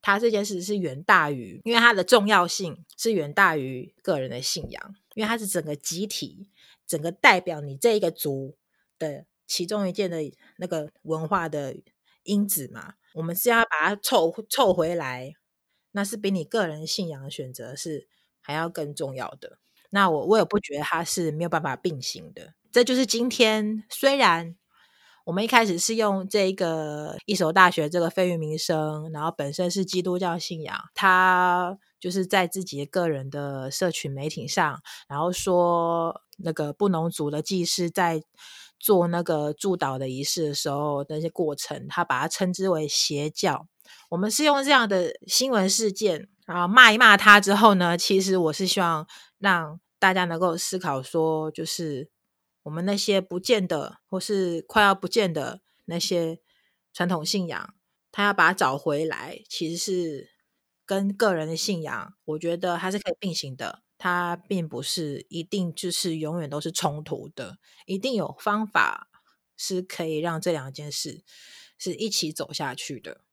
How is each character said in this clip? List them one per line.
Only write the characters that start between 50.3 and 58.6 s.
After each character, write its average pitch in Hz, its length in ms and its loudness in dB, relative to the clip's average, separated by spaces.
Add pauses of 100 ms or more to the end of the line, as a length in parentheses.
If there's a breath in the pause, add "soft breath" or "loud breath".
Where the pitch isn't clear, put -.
够 175 160 2
思 185 240 -4
考 143 240 -4
说， 156 480 0
就 160 140 -8
是 156 460 -6 (540)
我 151 60 -10
们 165 140 -6
那 202 100 0
些 196 280 0
不 180 180 -6
见 202 260 2
的， 147 340 -6 (100)
或 190 100 -4
是 180 420 -2
快 - 200 2
要 196 120 6
不 185 140 -6
见 196 240 2
的 147 280 -6 (260)
那 170 120 -6
些 165 420 -2 (520)
传 185 160 -2
统 165 160 -2
信 185 220 -2
仰， 127 280 -10 (380)
他 202 120 -2
要 202 100 2
把 170 140 6
它 170 40 4
找 139 240 0